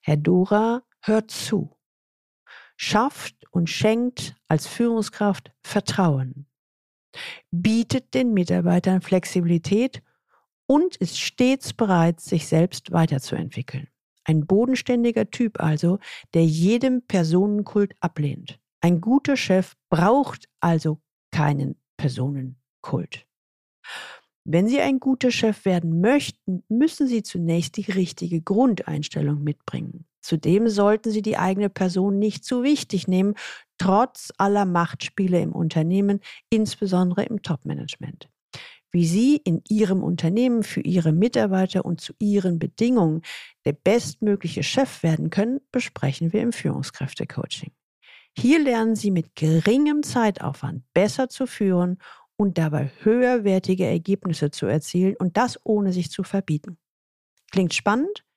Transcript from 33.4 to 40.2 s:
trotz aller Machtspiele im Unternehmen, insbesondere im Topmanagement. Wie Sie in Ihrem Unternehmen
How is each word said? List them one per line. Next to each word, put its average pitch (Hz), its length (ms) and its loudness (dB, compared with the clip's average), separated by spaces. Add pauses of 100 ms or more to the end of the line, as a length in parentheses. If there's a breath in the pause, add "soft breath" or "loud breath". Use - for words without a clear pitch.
trotz 202 580 0
aller 202 300 2
Machtspiele 175 720 0
im 160 120 -2
Unternehmen, 180 680 0 (300 loud breath)
insbesondere 190 760 0
im 220 180 -6
Topmanagement. - 840 -8 (640 loud breath)
Wie 175 140 4
Sie 233 300 4
in 170 320 -2
Ihrem 202 340 2
Unternehmen 214 600 0